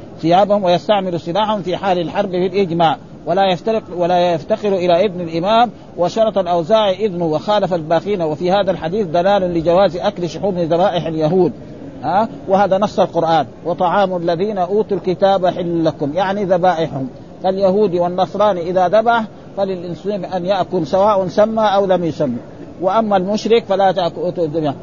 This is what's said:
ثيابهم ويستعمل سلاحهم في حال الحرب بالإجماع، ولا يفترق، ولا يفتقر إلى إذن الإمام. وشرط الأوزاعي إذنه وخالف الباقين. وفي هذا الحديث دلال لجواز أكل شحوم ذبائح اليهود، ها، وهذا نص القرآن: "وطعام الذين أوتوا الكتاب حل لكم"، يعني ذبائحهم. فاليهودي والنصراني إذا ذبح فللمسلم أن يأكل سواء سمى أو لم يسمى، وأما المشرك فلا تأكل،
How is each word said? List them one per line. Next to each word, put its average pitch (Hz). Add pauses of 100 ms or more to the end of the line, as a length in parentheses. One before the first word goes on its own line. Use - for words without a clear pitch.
(220)
ثيابهم 196
ويستعمل 180
سلاحهم 202
في 165
حال 180
الحرب 185
بالإجماع، 175 (280)
ولا 185
يفترق، 220 (140)
ولا 175
يفتقر 202
إلى 175
إذن 180
الإمام. 190 (280)
وشرط 208
الأوزاعي 185
إذنه 175
وخالف 185
الباقين. 170
وفي 165
هذا 196
الحديث 170
دلال 180
لجواز 175
أكل 180
شحوم 175
ذبائح 170
اليهود، 160 (520)
ها، 190 (180)
وهذا 190
نص 208
القرآن: 165 (200)
"وطعام 180
الذين 175
أوتوا 196
الكتاب 185
حل 170
لكم"، 151
يعني 196
ذبائحهم. 165 (360)
فاليهودي 190
والنصراني 180
إذا 180
ذبح 226 (340)
فللمسلم 185
أن 180
يأكل 180
سواء 190
سمى 220
أو 202
لم 180
يسمى، 143 (440)
وأما 202
المشرك 214
فلا 196
تأكل، 165